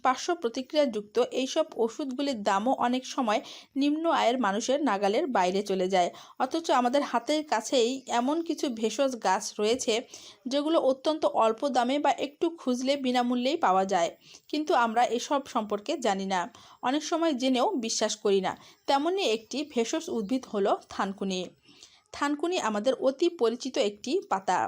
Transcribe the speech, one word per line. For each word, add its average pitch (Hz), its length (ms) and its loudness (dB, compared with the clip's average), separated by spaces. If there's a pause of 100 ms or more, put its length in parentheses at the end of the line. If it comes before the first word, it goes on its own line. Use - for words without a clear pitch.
পার্শ্ব 262 280 0 (100)
প্রতিক্রিয়াযুক্ত 240 720 -2 (240)
এইসব 311 240 0 (180)
ওষুধগুলির 262 640 -4
দামও 220 260 2 (120)
অনেক 254 180 0 (100)
সময় 233 280 0 (400)
নিম্ন 302 220 0 (160)
আয়ের 233 260 2
মানুষের 233 340 0 (100)
নাগালের 202 360 2 (120)
বাইরে 185 320 2
চলে 185 260 0
যায়। 180 140 4 (340)
অথচ 330 240 -4 (120)
আমাদের 254 320 2
হাতের 294 300 0 (100)
কাছেই 240 400 2 (280)
এমন 277 180 0 (100)
কিছু 320 180 -2 (140)
ভেষজ 233 320 0 (140)
গাছ 196 180 2 (160)
রয়েছে 226 340 0 (580)
যেগুলো 294 260 2 (140)
অত্যন্ত 311 320 0 (200)
অল্প 226 180 2 (140)
দামে 254 300 2
বা 285 60 4 (140)
একটু 302 200 -4 (140)
খুঁজলে 254 340 0 (120)
বিনামূল্যেই 247 600 0
পাওয়া 190 180 4 (100)
যায়, 170 160 2 (420)
কিন্তু 302 200 -2 (120)
আমরা 226 200 2 (140)
এসব 277 240 -2 (120)
সম্পর্কে 214 380 -2 (140)
জানি 196 280 0
না, 180 80 0 (460)
অনেক 294 240 0
সময় 330 300 2
জেনেও 262 260 2 (180)
বিশ্বাস 220 280 -2 (100)
করি 196 240 4
না। - 60 -2 (340)
তেমনই 330 380 0 (100)
একটি 220 220 -8 (160)
ভেষজ 277 320 -2 (120)
উদ্ভিদ 247 260 -2 (100)
হলো 202 180 2 (240)
থানকুনি। 196 460 -4 (720)
থানকুনি 302 420 -2 (120)
আমাদের 214 240 0 (140)
অতি 302 200 2 (140)
পরিচিত 233 340 -2 (140)
একটি 208 220 -8 (200)
পাতা। 190 260 0 (100)